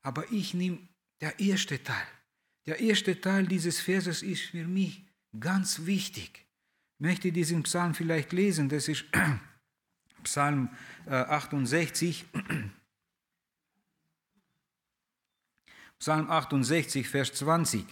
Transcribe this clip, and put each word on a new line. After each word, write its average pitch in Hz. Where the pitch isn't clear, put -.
Aber 143
ich 208
nehme 180
der 151
erste 190
Teil. -
Der 156
erste 196
Teil 190
dieses 175
Verses 180
ist 190
für 170
mich 185
ganz 170
wichtig. -
Ich -
möchte 180
diesen 165
Psalm 175
vielleicht 165
lesen, 175
das 143
ist 151
<clears throat> -
Psalm, 143
äh, 135
achtundsechzig. 147
<clears throat> 147
Psalm 156
achtundsechzig, 139
Vers 135
zwanzig. 143